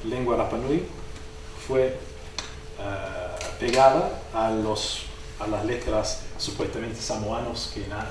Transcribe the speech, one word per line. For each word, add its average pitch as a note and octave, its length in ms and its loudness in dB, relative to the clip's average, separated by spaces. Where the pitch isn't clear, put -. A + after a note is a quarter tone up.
lengua B2 320 0
Rapa - 200 0
Nui C#3 260 2
fue, C3 300 4
ah, - 560 -6
pegada C3 600 8
a C3+ 180 4
los, A2 520 0
a G#2 80 -4
las G#2+ 180 0
letras - 580 0
supuestamente - 640 -4
samoanos - 720 -2
que G2+ 140 -4
na-, - 220 -4